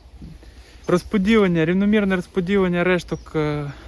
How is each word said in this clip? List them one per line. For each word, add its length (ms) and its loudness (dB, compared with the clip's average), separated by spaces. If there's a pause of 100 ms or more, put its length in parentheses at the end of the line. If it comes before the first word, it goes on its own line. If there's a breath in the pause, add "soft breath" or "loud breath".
(880 loud breath)
розподілення, 800 2
рівномірне 500 2
розподілення 680 0
решток, 520 -2
е, 360 -2 (160 loud breath)